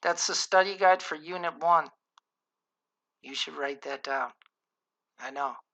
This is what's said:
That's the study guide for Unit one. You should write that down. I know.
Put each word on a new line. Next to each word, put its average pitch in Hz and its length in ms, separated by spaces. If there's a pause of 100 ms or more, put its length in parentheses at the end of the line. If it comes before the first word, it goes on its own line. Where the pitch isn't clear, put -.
That's 170 240
the 185 80
study 190 420
guide 185 260
for - 120
Unit 165 460
one. 165 300 (1300)
You 131 120
should 131 220
write 143 260
that 139 200
down. 135 300 (840)
I 131 120
know. 135 260 (160)